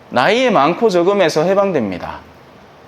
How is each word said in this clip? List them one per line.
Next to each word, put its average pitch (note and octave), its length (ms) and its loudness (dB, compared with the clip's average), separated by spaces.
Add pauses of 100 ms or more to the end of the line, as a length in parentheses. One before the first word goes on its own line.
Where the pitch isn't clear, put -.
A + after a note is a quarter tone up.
(100)
나이의 G#3+ 400 0
많고 E3+ 400 0
적음에서 F3 540 0
해방됩니다. C#3+ 760 -2 (680)